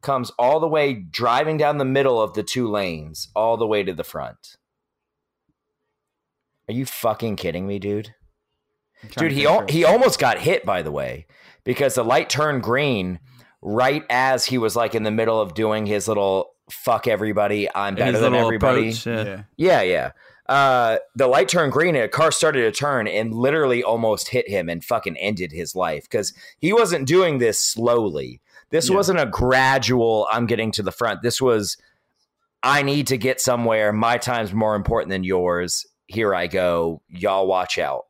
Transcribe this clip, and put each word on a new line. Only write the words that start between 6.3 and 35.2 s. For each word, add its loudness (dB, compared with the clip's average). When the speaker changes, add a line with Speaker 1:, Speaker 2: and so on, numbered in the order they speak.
Speaker 1:
Are -6
you -4
fucking -4
kidding -6
me, -6
dude? -6
Speaker 2:
I'm -20
trying -2
Speaker 1:
Dude, -
Speaker 2:
to -4
Speaker 1:
he -2
Speaker 2:
picture 4
Speaker 1:
al-, -4
Speaker 2:
it. -8
Speaker 1:
he 2
almost 6
got 2
hit, 0
by -2
the -6
way, -8
because 0
the 0
light 2
turned -2
green -2
right 0
as 2
he -2
was, 0
like, -2
in -2
the -2
middle 0
of -4
doing -2
his -2
little 0
"fuck -2
everybody, 0
I'm -4
Speaker 3:
His 0
Speaker 1:
better 2
than 2
Speaker 3:
little 2
Speaker 1:
everybody." 2
Speaker 3:
approach, -8
yeah. -4
Speaker 2:
Yeah. -10
Speaker 1:
Yeah, 4
yeah. 0
Uh, 4
the 4
light 4
turned 2
green 2
and 2
a -2
car 4
started 2
to 2
turn -2
and -2
literally 2
almost 0
hit -2
him -2
and -6
fucking -4
ended -6
his -10
life, -4
'cause -4
he 0
wasn't 0
doing 4
this 2
slowly. -2
This 0
Speaker 3:
Yeah. 2
Speaker 1:
wasn't 2
a 2
gradual, 2
"I'm 0
getting -2
to -6
the -4
front." -4
This -2
was, 2
"I 2
need 0
to 0
get -2
somewhere. 2
My 2
time's -4
more 2
important -2
than -2